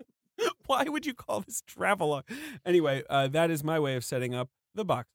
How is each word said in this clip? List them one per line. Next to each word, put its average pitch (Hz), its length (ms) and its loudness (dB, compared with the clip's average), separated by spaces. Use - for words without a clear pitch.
Why 269 200 2
would 302 200 -4
you 269 80 -2
call 208 280 -6
this - 260 -8
travelogue? 156 580 0
Anyway, 156 440 4
uh, 139 200 4
that 165 220 2
is 147 120 -2
my 160 160 0
way 135 160 0
of 123 100 -4
setting 127 300 -4
up 127 140 -4
the 208 100 -4
box 123 300 -2